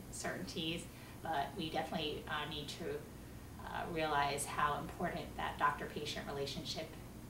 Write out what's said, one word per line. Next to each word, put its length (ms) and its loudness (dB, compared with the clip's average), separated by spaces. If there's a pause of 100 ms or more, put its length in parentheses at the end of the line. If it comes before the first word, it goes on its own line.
uncertainties, 800 0 (360)
but 340 2
we 140 0
definitely, 560 0
uh, 240 0
need 200 -4
to, 280 -2 (680)
uh, 280 -2
realize 540 4
how 320 4
important 580 0
that 200 0
doctor-patient 720 2
relationship, 680 -2 (380)